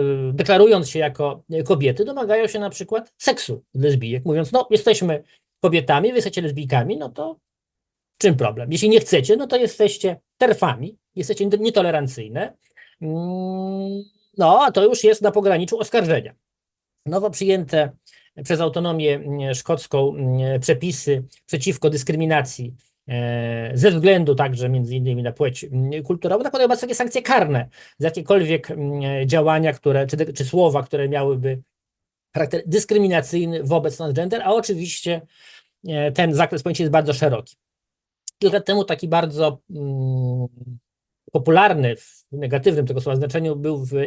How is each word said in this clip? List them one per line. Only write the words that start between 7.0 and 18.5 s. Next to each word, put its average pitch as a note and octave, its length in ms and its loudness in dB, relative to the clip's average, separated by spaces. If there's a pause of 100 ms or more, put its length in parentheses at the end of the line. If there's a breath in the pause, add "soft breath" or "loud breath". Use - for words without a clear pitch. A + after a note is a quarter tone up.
to - 300 -10 (760)
w - 40 -20
czym F3+ 180 4
problem? A#2+ 360 -4
Jeśli E3+ 180 2
nie A3 100 8
chcecie, E3+ 360 2
no C4+ 120 -2
to B3 100 0
jesteście G#3 600 0 (180)
terfami, F3+ 600 0 (180)
jesteście G3 300 -4
nietolerancyjne. E3+ 1080 -2 (480 soft breath)
Mm, F#3 1000 -6 (340)
no, F3+ 280 8
a - 60 2
to G3 120 4
już A#3 200 4
jest G#3+ 180 6
na G#3 100 2
pograniczu G3 480 0
oskarżenia. E3+ 560 0 (680)
Nowo G3 240 -2
przyjęte E3 600 0 (520 soft breath)
przez D#3+ 160 0